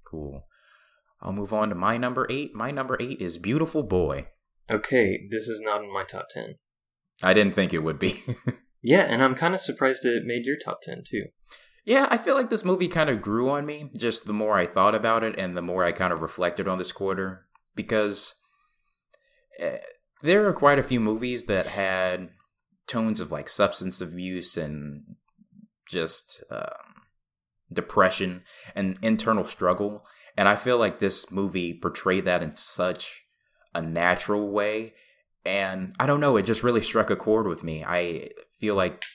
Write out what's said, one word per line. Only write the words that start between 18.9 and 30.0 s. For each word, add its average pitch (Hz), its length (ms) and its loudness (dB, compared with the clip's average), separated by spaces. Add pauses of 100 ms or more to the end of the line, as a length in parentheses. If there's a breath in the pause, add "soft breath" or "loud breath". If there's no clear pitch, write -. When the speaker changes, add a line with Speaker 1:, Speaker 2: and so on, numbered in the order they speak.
Speaker 1:
eh, 80 200 -4 (440)
there 196 240 4
are 190 80 2
quite 143 240 6
a 131 40 4
few 123 180 0
movies 113 440 0
that 95 220 2
had 92 640 -2 (560)
tones 113 340 -2
of, 85 120 -6
like, 73 180 -8
substance 95 500 -2
abuse 90 560 -6
and 73 600 -8 (720)
just, - 640 -6
um, - 520 -12 (680)
depression 92 720 0 (300 loud breath)
and 95 280 -2
internal 110 420 2
struggle, 101 640 -2 (300 soft breath)